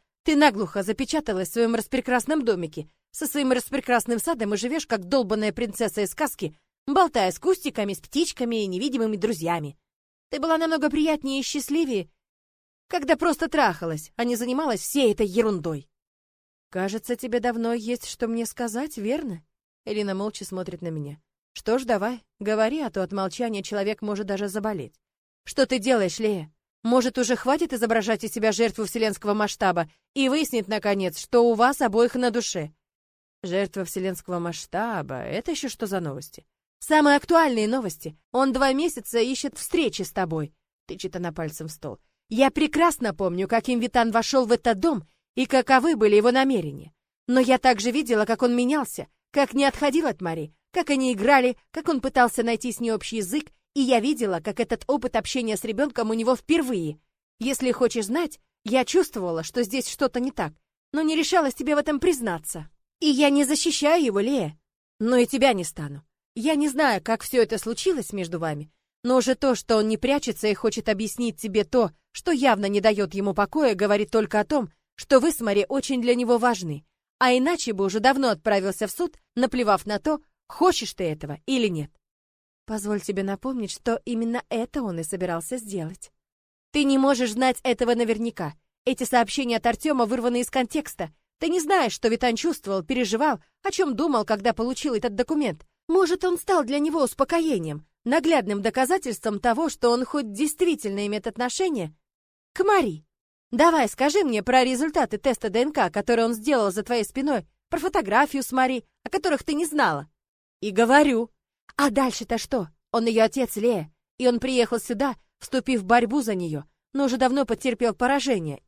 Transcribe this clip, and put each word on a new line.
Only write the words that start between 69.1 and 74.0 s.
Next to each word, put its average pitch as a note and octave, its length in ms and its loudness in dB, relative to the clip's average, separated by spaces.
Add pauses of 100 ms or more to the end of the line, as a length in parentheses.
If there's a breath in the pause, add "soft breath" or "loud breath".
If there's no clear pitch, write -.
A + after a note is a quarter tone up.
уже B3+ 180 4
то, C4 200 0
что - 220 0
он G#3+ 100 2
не A3 100 0
прячется B3+ 500 -2
и G#3 60 2
хочет G#3+ 340 -2
объяснить A3 520 -4
тебе G#3 240 0
то, A#3 280 2 (200)
что - 200 -6
явно A#3+ 340 2
не G3+ 160 0
дает G3+ 320 2
ему G3 200 -2
покоя, A3+ 400 2
говорит G3+ 380 0